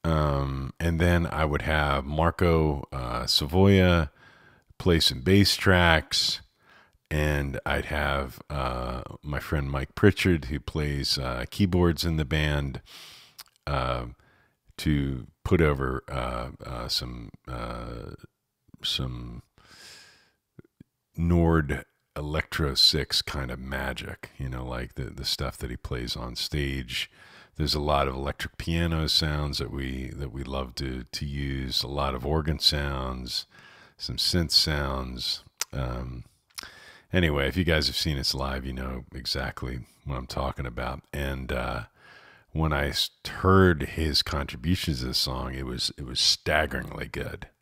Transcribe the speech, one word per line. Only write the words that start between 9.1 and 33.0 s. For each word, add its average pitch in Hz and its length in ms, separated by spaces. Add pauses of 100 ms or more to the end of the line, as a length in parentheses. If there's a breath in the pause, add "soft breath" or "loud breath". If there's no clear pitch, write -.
my 71 180
friend 71 300
Mike 67 240
Pritchard, 90 520
who 76 120
plays, 71 600
uh, 65 320
keyboards 87 560
in 80 100
the 78 80
band, 73 560 (840 loud breath)
uh, 62 400 (720 soft breath)
to 67 480 (180)
put 87 160
over, 67 500
uh, 62 380 (160)
uh, 62 240
some, 62 400 (180)
uh, 58 680 (680)
some 60 600 (1700 loud breath)
Nord 82 680 (320)
Electro 73 580
Six - 480
kind 65 280
of 62 80
magic, 65 800
you 67 100
know, 64 160
like 62 300
the, 65 100
the 57 200
stuff - 340
that 64 120
he 62 60
plays 62 400
on 60 200
stage. 67 760 (460 loud breath)
There's 76 180
a 76 60
lot 71 280
of 65 60
electric 69 420
piano 82 520
sounds 73 500
that 67 120
we, 65 440
that 67 180
we 69 120
love 64 320
to, 64 280
to - 220
use, 69 560
a - 60
lot 67 260
of 64 120
organ 76 320
sounds, 65 880 (500 loud breath)